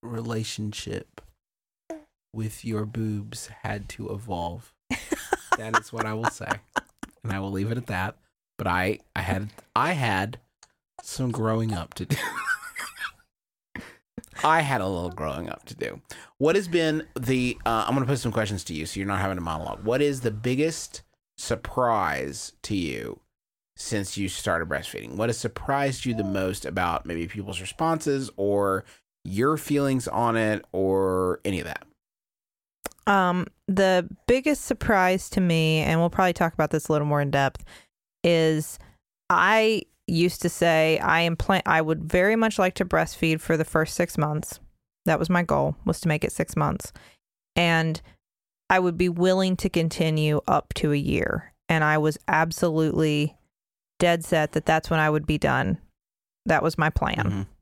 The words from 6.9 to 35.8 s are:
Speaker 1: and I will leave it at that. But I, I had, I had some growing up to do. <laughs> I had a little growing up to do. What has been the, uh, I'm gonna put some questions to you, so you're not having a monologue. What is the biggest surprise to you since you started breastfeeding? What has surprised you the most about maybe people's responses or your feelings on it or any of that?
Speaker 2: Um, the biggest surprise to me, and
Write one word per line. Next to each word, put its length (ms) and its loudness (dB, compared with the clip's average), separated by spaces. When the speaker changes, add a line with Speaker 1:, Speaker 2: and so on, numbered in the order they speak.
Speaker 1:
and 80 -6
I 80 -4
will 120 -4
leave 200 -2
it 60 -4
at 100 -10
that. 300 -4
But 100 -4
I, 320 0
I 60 -4
had, 280 -4
I 200 2
had 440 -2
some 300 -6
growing 420 0
up 200 -8
to 120 -8
do. 160 -2
<laughs> 1600 -10
I 180 6
had 200 0
a 60 -2
little 240 -4
growing 380 -6
up 180 -12
to 80 -14
do. 260 -8
What 180 4
has 100 -2
been 400 0
the, 480 0
uh, 220 2
I'm 60 0
gonna 120 0
put 140 0
some 140 -4
questions 320 -2
to 80 -8
you, 120 -6
so 140 -8
you're 80 -4
not 140 0
having 160 -2
a 40 -6
monologue. 440 -6
What 160 2
is 200 0
the 100 0
biggest 720 -4
surprise 1120 -2
to 120 -4
you 460 -6
since 400 -6
you 100 -4
started 400 -2
breastfeeding? 480 -8
What 140 -2
has 80 -4
surprised 680 -4
you 80 -2
the 120 -2
most 400 -2
about 400 -2
maybe 220 -4
people's 340 -10
responses 720 -2
or 480 0
your 340 0
feelings 520 0
on 260 0
it 380 0
or 720 2
any 160 0
of 40 -6
that? 200 -10
Speaker 2:
Um, 380 4
the 420 4
biggest 380 4
surprise 680 2
to 100 2
me, 380 4
and 200 2